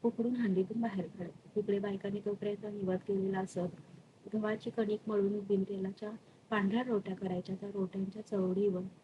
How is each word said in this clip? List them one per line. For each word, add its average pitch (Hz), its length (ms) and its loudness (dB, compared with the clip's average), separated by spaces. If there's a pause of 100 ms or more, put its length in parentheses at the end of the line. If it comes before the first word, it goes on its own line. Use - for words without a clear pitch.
उकडून 233 320 2
हंडीतून 214 460 2
बाहेर 196 260 0
काढायचं. - 520 -6
इकडे 202 200 2
बायकांनी 202 400 -2
तोपर्यंत 208 460 -4
निवद 196 320 0 (100)
केलेला 190 320 2
असत. 190 200 -4 (760)
गव्हाची 214 360 0
कणिक 214 380 0
मळून 208 320 2
बिनतेलाच्या 196 720 0 (380)
पांढऱ्या 214 340 4
रोट्या 202 320 0
करायच्या. 185 460 -2
त्या 202 120 -6
रोट्यांच्या 196 540 -2
चवडीवर 185 540 2 (220)